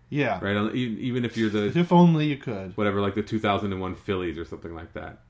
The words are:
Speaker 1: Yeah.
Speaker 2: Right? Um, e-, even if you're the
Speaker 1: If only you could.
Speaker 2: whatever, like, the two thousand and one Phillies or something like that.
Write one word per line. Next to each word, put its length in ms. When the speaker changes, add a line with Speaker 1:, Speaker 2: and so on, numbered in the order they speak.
Speaker 1:
Yeah. 320
Speaker 2:
Right? 140
Um, 180
e-, 280
even 240
if 100
you're 140
the 280
Speaker 1:
If 140
only 360
you 100
could. 400
Speaker 2:
whatever, 240
like, 140
the 80
two 160
thousand 340
and 80
one 140
Phillies 420
or 80
something 280
like 200
that. 260